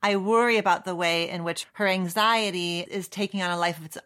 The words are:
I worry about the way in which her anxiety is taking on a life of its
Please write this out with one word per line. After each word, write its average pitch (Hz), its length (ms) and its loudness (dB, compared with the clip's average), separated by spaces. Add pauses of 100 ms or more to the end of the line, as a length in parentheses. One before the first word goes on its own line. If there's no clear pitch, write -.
I 202 120 2
worry 226 420 4
about 190 280 2
the 180 100 -4
way 170 340 0
in 175 140 -6
which 170 300 -4
her 202 140 0
anxiety 185 920 0
is 190 280 -8
taking 196 320 -4
on 180 100 0
a 175 60 -2
life 170 220 0
of 160 60 -14
its - 200 -14